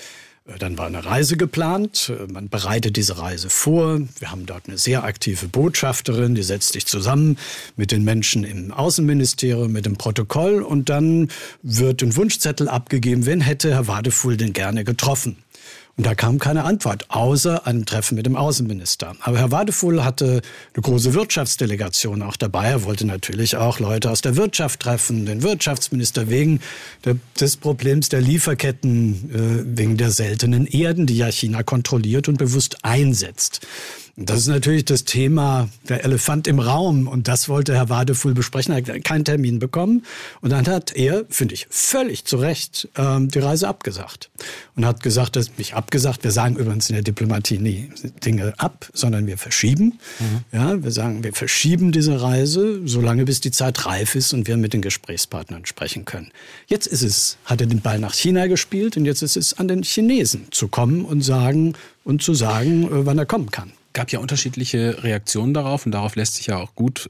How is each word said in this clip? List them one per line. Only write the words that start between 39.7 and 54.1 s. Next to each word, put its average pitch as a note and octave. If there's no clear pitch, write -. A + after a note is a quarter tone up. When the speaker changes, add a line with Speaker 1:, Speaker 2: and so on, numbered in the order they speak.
Speaker 1:
Und A#2+
dann C3+
hat F#3
er, D3+
finde G#2+
ich, -
völlig -
zu -
Recht, -
ähm, C3+
die C#3
Reise D#3+
abgesagt. -
Und A2+
hat A#2
gesagt, B2
dass, A#2+
nicht -
abgesagt, C3
wir A#2
sagen A#2+
übrigens A2
in A2
der G#2
Diplomatie G#2+
nie G#2+
Dinge G#2+
ab, -
sondern A2
wir F#2+
verschieben. D#3
Speaker 2:
Mhm. A2+
Speaker 1:
Ja, D3
wir A#2
sagen, A2+
wir G#2
verschieben E3+
diese D3+
Reise, D#3
solange A#2+
bis C3
die C3
Zeit B2+
reif G2